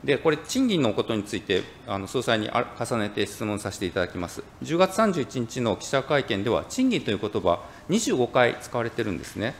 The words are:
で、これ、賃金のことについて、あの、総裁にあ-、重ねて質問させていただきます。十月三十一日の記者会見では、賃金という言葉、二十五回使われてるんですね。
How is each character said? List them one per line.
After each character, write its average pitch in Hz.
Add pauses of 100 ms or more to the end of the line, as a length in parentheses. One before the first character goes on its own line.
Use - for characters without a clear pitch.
で、 131
こ 165
れ、 151
賃 247
金 175
の 110
こ 123
と 117
に 104
つ 104
い 92
て、 92 (240)
あ 101
の、 98
総 127
裁 113
に 107
あ-、 120 (120)
重 120
ね 104
て 104
質 -
問 104
さ 98
せ -
て 98
い 85
た 92
だ 87
き -
ま 85
す。 - (180)
十 139
月 185
三 214
十 151
一 -
日 120
の 107
記 -
者 135
会 139
見 101
で 117
は、 80
賃 254
金 175
と -
い 104
う 92
言 -
葉、 - (280)
二 202
十 233
五 127
回 -
使 -
わ 120
れ 117
て -
る 107
ん 76
で -
す -
ね。 110